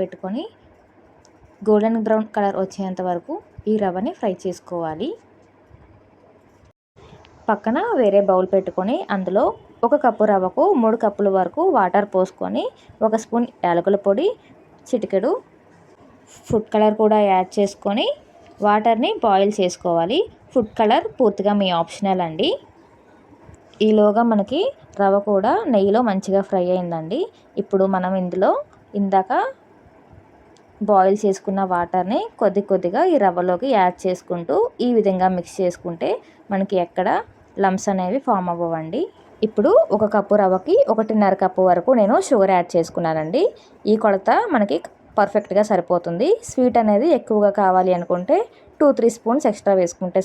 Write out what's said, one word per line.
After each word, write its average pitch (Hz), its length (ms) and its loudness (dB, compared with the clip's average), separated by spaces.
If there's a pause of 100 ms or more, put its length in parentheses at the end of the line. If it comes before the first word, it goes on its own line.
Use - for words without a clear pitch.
పెట్టుకొని 190 420 -8 (1300)
గోల్డెన్ 214 280 4 (100)
బ్రౌన్ 220 200 0 (100)
కలర్ 202 260 -2
వచ్చేంత 190 460 -8
వరకు 175 260 -6 (360)
ఈ 214 120 0
రవ్వని 190 360 -4
ఫ్రై 202 140 -4 (100)
చేసుకోవాలి. 175 680 -8 (2500)
పక్కన 220 280 -2 (220)
వేరే 202 200 4 (100)
బౌల్ 185 240 0
పెట్టుకొని 190 420 -2 (200)
అందులో 190 280 -2 (440)
ఒక 285 160 0
కప్పు 214 280 2
రవ్వకు 190 320 0 (180)
మూడు 220 220 2
కప్పుల 202 340 0
వరకు 185 260 -2 (120)
వాటర్ 202 400 2
పోసుకొని 185 480 -2 (440)
ఒక 214 60 -4 (100)
స్పూన్ 233 240 -4 (200)
యాలకుల 175 380 0
పొడి, 233 220 2 (640)
చిటికెడు 214 400 -2 (1160)
ఫుడ్ 214 260 -2
కలర్ 214 280 2
కూడా 214 180 4 (100)
యాడ్ 185 280 0
చేసుకొని 202 500 -2 (580)
వాటర్ని 226 460 2 (140)
బాయిల్ 202 340 2
చేసుకోవాలి. 180 600 0 (340)
ఫుడ్ 233 260 -2
కలర్ 226 260 2 (140)
పూర్తిగా 208 420 0
మీ 185 80 0 (120)
ఆప్షనల్ 185 460 -4
అండి. 185 220 -2 (1400)
ఈలోగా 214 340 4 (120)
మనకి 208 240 -2 (420)
రవ్వ 196 260 4
కూడా 202 240 0 (220)
నెయ్యిలో 202 360 2
మంచిగా 196 400 -2
ఫ్రై 185 140 -2 (100)
అయిందండి. 175 460 -4 (420)
ఇప్పుడు 196 320 0
మనం 185 280 -2
ఇందులో 180 280 2 (500)
ఇందాక 190 340 0 (1600)
బాయిల్ 196 340 4
చేసుకున్న 196 380 -2 (120)
వాటర్ని 180 460 -2 (220)
కొద్ది 202 300 0
కొద్దిగా 190 300 -2 (120)
ఈ - 100 4
రవ్వలోకి 180 540 0
యాడ్ 180 280 2
చేసుకుంటూ 180 520 -4 (300)
ఈ - 20 0 (100)
విధంగా 185 380 2
మిక్స్ 175 260 -10
చేసుకుంటే 175 480 -4 (420)
మనకి 196 320 -2
ఎక్కడ 185 240 -4 (560)
లంప్స్ 190 280 0
అనేవి 185 340 -2
ఫామ్ 185 280 0
అవ్వవండి. 165 480 -4 (460)
ఇప్పుడు 220 240 2 (240)
ఒక 208 200 0
కప్పు 202 260 2
రవ్వకి 190 340 2 (180)
ఒకటిన్నర 214 500 2
కప్పు 185 260 0
వరకు 175 300 2
నేను 208 160 4 (120)
షుగర్ 196 280 4
యాడ్ 175 200 0
చేసుకున్నానండి. 165 680 -2 (480)
ఈ 220 120 2
కొలత 196 260 2 (260)
మనకి 226 220 0 (420)
పర్ఫెక్ట్గా 208 520 0
సరిపోతుంది. 175 580 -2 (200)
స్వీట్ 247 340 0
అనేది 214 240 2 (120)
ఎక్కువగా 208 320 2 (100)
కావాలి 185 380 4
అనుకుంటే 180 380 0 (420)
టూ 294 80 6 (100)
త్రీ 233 200 2
స్పూన్స్ 247 340 -2
ఎక్స్ట్రా 202 300 0
వేసుకుంటే 175 420 -4